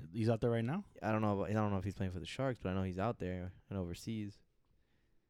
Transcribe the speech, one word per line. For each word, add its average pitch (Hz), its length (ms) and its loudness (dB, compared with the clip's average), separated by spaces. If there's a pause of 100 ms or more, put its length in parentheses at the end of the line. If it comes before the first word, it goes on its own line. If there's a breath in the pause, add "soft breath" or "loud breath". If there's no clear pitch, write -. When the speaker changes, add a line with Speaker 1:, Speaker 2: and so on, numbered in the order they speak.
(140)
Speaker 1:
he's 110 160 2
out 117 120 4
there 120 100 4
right 113 120 2
now? 165 200 -2 (180)
Speaker 2:
I 107 100 2
don't 110 100 4
know 104 180 4
about, 85 100 2
I 107 40 2
don't 107 180 4
know 98 60 2
if 92 80 -2
he's 95 100 -2
playing 92 160 -2
for 90 80 -4
the 82 60 -8
Sharks, 131 360 -2
but 95 80 0
I 92 40 0
know 95 100 2
he's 90 160 -2
out 113 180 0
there 90 340 -4 (180)
and 101 100 -4
overseas. 101 580 -6 (920)